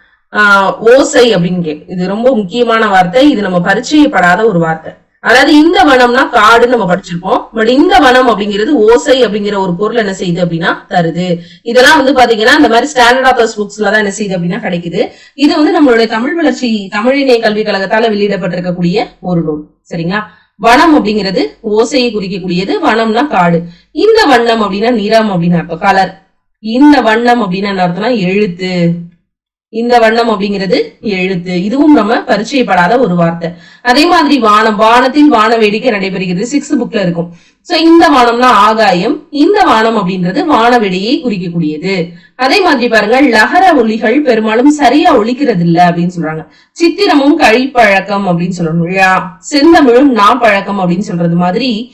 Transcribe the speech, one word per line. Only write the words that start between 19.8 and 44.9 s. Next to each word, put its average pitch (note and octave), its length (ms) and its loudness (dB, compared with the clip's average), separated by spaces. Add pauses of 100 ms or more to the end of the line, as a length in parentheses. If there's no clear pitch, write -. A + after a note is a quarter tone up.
சரிங்களா? F3 340 -6 (380)
வனம் C#4+ 340 4
அப்படிங்கிறது G3+ 500 -2 (180)
ஓசையை A#3+ 520 -2
குறிக்கக்கூடியது. F#3+ 580 -6 (100)
வனம்னா A3+ 440 -2
காடு. F3 360 0 (280)
இந்த G#4+ 340 2
வண்ணம் A#3 380 0
அப்படின்னா G3+ 280 -2
நிறம் A3 380 0
அப்படின்னு F3 280 -2
அர்த்தம். E3 220 -8
கலர். F#3+ 420 -2 (380)
இந்த C4 420 2
வண்ணம் A#3 400 0
அப்படின்னா G3 220 -4
என்ன F#3+ 240 -2
அர்த்தம்னா G#3 320 -4
எழுத்து. F3+ 760 -2 (800)
இந்த A#3 240 -2
வண்ணம் A3+ 320 2
அப்படிங்கிறது G3+ 480 -2 (340)
எழுத்து. F#3 480 -4
இதுவும் C#4 360 2
நம்ம A3+ 280 0
பரிச்சயப்படாத G3+ 760 0
ஒரு F#3+ 160 0
வார்த்தை. E3+ 320 -2 (380)
அதே B3 200 2
மாதிரி D#4+ 340 2
வானம், G#3+ 380 2
வானத்தில் B3+ 540 4
வான A3+ 240 2
வேடிக்கை A3 360 0
நடைபெறுகிறது, F#3+ 560 -4
சிக்ஸ்த் C#4 300 -4
புக்ல G#3+ 240 -4
இருக்கும். E3+ 280 -4 (380)
So E4+ 120 -8
இந்த E4 280 6
வானம்னா B3 420 2 (100)
ஆகாயம், G#3+ 560 0 (200)
இந்த F#4 280 2
வானம் A3+ 340 0
அப்படின்றது F#3 480 -4
வானவெளியை A3+ 720 0
குறிக்கக்கூடியது. F3 800 -4 (440)
அதே C4+ 220 0
மாதிரி C#4 280 0
பாருங்க, A3 320 0 (100)
லகர B3 440 2
ஒலிகள் A3+ 480 0
பெரும்பாலும் A#3 520 0
சரியா D4 400 2